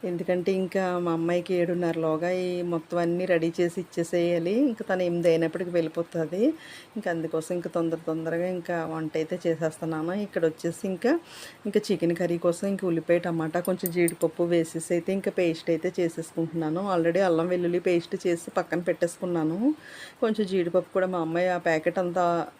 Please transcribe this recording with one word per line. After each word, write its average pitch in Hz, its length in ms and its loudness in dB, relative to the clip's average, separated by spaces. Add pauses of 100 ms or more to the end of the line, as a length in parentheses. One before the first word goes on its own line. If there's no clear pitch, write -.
ఎందుకంటే 180 480 0
ఇంకా 190 320 0 (140)
మా 175 140 0
అమ్మాయికి 175 420 0
ఏడున్నరలోగా 170 800 0
ఈ 180 120 -2 (140)
మొత్తం 170 360 -2
అన్నీ 175 260 0
రెడీ 170 260 2 (100)
చేసి 175 200 0
ఇచ్చేసేయాలి. 170 760 0 (140)
ఇంకా 220 160 -4
తను 185 180 0
ఎనిమిది 175 260 2
అయినప్పటికీ 165 420 2
వెళ్ళిపోతుంది. 165 720 0 (540)
ఇంకా 202 140 -4
అందుకోసం 165 440 -2
ఇంకా 175 160 -4
తొందర 165 360 -2
తొందరగా 165 420 -2
ఇంకా 175 360 -4
వంట 160 320 -6
అయితే 160 300 -2
చేసేస్తున్నాను. 160 760 -2
ఇక్కడ 196 240 -2
వచ్చేసి 165 420 -2
ఇంకా, 190 260 0 (520)
ఇంకా 208 160 2
చికెన్ 170 360 2
కర్రీ 170 220 0
కోసం 175 300 0
ఇంకా 190 180 -2
ఉల్లిపాయ, 170 320 2
టమాటా, 165 420 -2
కొంచెం 180 300 -2
జీడిపప్పు 170 520 0
వేసేసి 170 480 0
అయితే 175 220 -2
ఇంకా 196 180 -2
పేస్ట్ 170 400 0
అయితే 165 200 0
చేసేసుకుంటున్నాను. 165 920 -2 (100)
Already 170 300 2
అల్లం 170 280 4
వెల్లుల్లి 175 320 0
పేస్ట్ 175 360 0
చేసి 170 340 -2
పక్కన 175 300 -2
పెట్టేసుకున్నాను. 170 760 -2 (640)
కొంచెం 220 260 0
జీడిపప్పు 180 460 0
కూడా 185 140 2
మా 180 140 -2
అమ్మాయి 165 280 0
ఆ 180 100 0
ప్యాకెట్ 170 400 2
అంతా 180 260 0 (360)